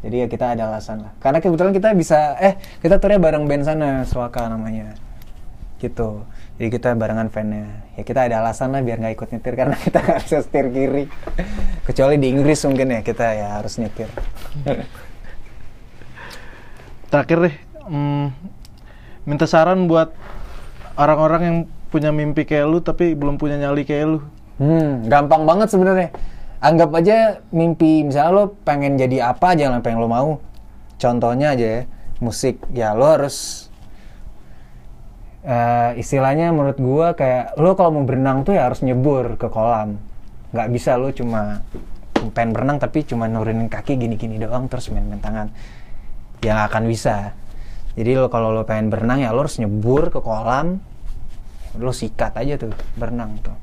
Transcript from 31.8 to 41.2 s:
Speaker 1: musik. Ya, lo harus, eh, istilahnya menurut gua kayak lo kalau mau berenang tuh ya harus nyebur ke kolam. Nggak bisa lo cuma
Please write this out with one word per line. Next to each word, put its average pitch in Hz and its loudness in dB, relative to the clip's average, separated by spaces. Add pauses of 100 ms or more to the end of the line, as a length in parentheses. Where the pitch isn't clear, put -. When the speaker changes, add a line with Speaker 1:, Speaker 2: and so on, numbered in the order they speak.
Speaker 1:
musik. 117 -2 (120)
Ya, 110 0
lo 127 4
harus, 143 0 (1800)
eh, 120 2
istilahnya 143 2
menurut 139 0
gua 147 2
kayak 127 0
lo 180 6
kalau 165 4
mau 139 2
berenang 135 2
tuh 196 2
ya 139 4
harus 123 -2
nyebur 127 2
ke 110 -4
kolam. 107 0 (560)
Nggak 113 -2
bisa 123 2
lo 135 0
cuma 113 -2 (720)